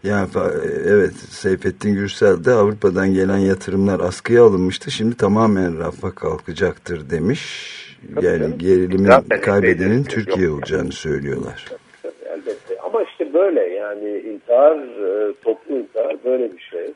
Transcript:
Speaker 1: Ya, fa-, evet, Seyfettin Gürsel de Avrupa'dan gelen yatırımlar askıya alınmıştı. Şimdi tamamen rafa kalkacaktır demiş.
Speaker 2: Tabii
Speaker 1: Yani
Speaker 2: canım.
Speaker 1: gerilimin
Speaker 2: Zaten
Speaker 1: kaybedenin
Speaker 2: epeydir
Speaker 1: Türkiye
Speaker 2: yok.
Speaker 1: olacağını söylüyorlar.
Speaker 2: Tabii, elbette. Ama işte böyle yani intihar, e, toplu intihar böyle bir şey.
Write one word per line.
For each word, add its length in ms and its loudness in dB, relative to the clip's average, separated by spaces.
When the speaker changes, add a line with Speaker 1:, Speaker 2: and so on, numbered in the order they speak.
Speaker 1:
Ya, 300 0
fa-, 180 0
evet, 260 4
Seyfettin 800 -2
Gürsel 500 2
de 60 4
Avrupa'dan 600 2
gelen 240 2
yatırımlar 640 0
askıya 440 4
alınmıştı. 480 2
Şimdi 260 -2
tamamen 640 2
rafa 360 -8
kalkacaktır 920 -6
demiş. 320 -2
Speaker 2:
Tabii 100 -2
Speaker 1:
Yani 140 2
Speaker 2:
canım. 180 -4
Speaker 1:
gerilimin 480 2
Speaker 2:
Zaten 360 4
Speaker 1:
kaybedenin 480 2
Speaker 2:
epeydir 80 -4
Speaker 1:
Türkiye 360 -2
Speaker 2:
yok. 120 -2
Speaker 1:
olacağını 340 -6
söylüyorlar. 760 -6
Speaker 2:
Tabii, 100 -12
elbette. 500 -8
Ama 200 -2
işte 300 -8
böyle 280 2
yani 560 -6
intihar, 600 2
e, 560 -4
toplu 340 -4
intihar 380 -4
böyle 280 -2
bir 60 -20
şey. 240 -10